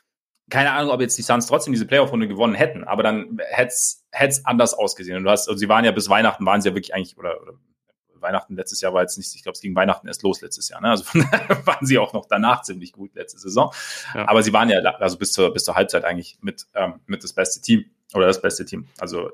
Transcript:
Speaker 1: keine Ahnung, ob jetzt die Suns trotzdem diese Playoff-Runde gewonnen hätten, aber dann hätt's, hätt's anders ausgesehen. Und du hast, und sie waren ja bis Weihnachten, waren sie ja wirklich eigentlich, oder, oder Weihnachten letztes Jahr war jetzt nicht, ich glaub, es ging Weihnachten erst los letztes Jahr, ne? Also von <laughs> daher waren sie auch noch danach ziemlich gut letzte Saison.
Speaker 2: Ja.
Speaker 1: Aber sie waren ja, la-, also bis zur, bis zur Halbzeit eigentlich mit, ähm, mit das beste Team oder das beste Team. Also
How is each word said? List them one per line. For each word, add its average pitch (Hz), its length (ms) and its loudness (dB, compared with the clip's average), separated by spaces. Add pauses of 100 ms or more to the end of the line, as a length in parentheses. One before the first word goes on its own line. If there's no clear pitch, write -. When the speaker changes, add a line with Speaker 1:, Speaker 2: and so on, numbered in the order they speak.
(480)
Speaker 1:
keine 139 240 2
Ahnung, 147 180 0
ob 123 100 0
jetzt 120 160 -2
die 113 60 -6
Suns 120 240 2
trotzdem 143 260 0
diese 110 140 0
Playoff-Runde 127 400 2
gewonnen 104 280 2
hätten, 98 280 0
aber 104 220 -2
dann 107 340 -2 (120)
hätt's, - 600 -2
hätt's - 340 0
anders 120 300 2
ausgesehen. 92 440 -4
Und 92 60 -4
du 95 60 4
hast, 104 180 2
und 104 100 -2
sie 101 100 -2
waren 110 160 6
ja 113 80 4
bis 98 160 -2
Weihnachten, 101 360 4
waren 98 160 4
sie 98 100 2
ja 90 40 -2
wirklich 98 200 -6
eigentlich, 92 220 -8
oder, 85 240 -6
oder 82 120 -20 (640)
Weihnachten 92 400 -6
letztes 92 240 -8
Jahr 92 120 -2
war 90 100 2
jetzt - 140 -4
nicht, - 180 -12
ich - 100 -20
glaub, 92 100 -10
es - 60 -18
ging 95 160 -6
Weihnachten 92 320 2
erst 90 140 -14
los 95 200 0
letztes - 260 -10
Jahr, 87 120 -16
ne? 107 100 0
Also 104 140 2
von - 160 2
<laughs> 139 100 2
daher - 360 0
waren 143 200 0
sie 131 120 4
auch 104 140 0
noch 107 140 -6
danach 113 360 2
ziemlich 90 300 -14
gut 98 220 -20
letzte - 240 -16
Saison. 110 340 0 (420)
Speaker 2:
Ja. 107 140 -4
Speaker 1:
Aber 110 140 6
sie 107 100 0
waren 110 160 6
ja, 98 120 4
la-, 90 180 0
also 92 200 0
bis 98 140 -4
zur, 90 220 2
bis 147 100 -2
zur 85 120 -2
Halbzeit 92 280 2
eigentlich 87 380 -6
mit, - 320 -10
ähm, 92 200 -4 (120)
mit 98 160 -8
das 92 100 -12
beste - 300 -2
Team 110 240 2 (260)
oder 92 140 2
das 95 160 2
beste - 220 -4
Team. - 240 -14 (100)
Also 90 360 -8